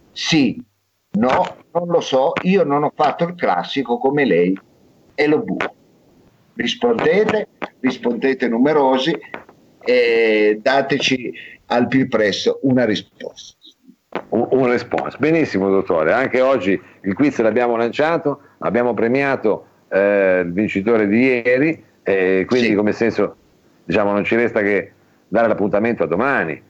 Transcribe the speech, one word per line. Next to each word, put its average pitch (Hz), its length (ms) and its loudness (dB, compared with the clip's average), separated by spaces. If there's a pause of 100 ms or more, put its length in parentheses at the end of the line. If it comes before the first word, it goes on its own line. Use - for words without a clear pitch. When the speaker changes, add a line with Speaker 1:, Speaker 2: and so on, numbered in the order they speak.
(120)
Speaker 1:
Sì, - 500 0 (500)
no, 233 440 0 (160)
non 175 160 -4
lo 170 140 2
so, 135 300 0 (100)
io 185 220 2
non 143 200 0
ho 143 120 -2
fatto 151 280 0
il 175 120 -6
classico 120 640 -2
come 139 260 0
lei 90 340 2 (540)
e 147 140 0
lo 151 160 2
bue. - 300 -6 (800)
Rispondete, 214 960 0 (320)
rispondete 127 680 -2
numerosi 131 680 2 (680)
e 113 760 2
dateci 127 720 0 (360)
al 123 200 2
più 131 220 0
presto 107 540 0
una 127 200 2
risposta. - 720 -6 (760)
Speaker 2:
Un, 117 220 0
un 131 160 2
response. 120 520 -4
Benissimo, 135 500 0
dottore. 90 420 0
Anche 123 300 0
oggi 113 400 0 (200)
il 98 120 -4
quiz 135 260 0
l'abbiamo 117 360 2
lanciato, 139 640 -2 (200)
abbiamo 117 340 0
premiato, 120 720 0 (240)
eh, 98 540 2
il 87 80 -6
vincitore 104 560 0
di 107 120 2
ieri, 127 640 0 (200)
e 95 440 0
quindi 123 220 2
Speaker 1:
Sì. 110 60 2
Speaker 2:
come 104 180 2
senso, 104 420 -2 (480)
diciamo, 101 280 0
non 101 120 0
ci 113 120 -2
resta 113 260 0
che 101 300 -2 (360)
dare 113 200 2
l'appuntamento 104 560 0
a 80 40 -2
domani 92 520 -2 (100)